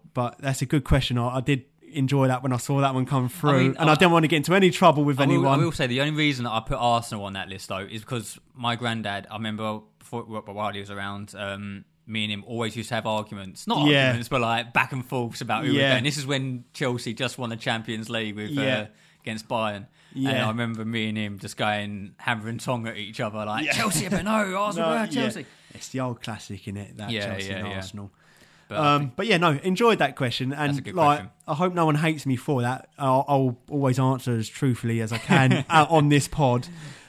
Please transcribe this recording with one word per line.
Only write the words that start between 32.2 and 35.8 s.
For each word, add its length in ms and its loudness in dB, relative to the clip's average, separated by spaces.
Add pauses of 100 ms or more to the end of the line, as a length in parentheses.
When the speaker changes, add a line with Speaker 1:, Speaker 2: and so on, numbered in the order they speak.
Speaker 1:
me 100 2
for 260 0
that. 360 -4
I'll, 280 2
I'll 320 2 (120)
always 280 2
answer 380 2
as 120 -2
truthfully 520 0
as 120 -4
I 60 -4
can 480 4
Speaker 2:
<laughs> 40 -10
Speaker 1:
out 200 6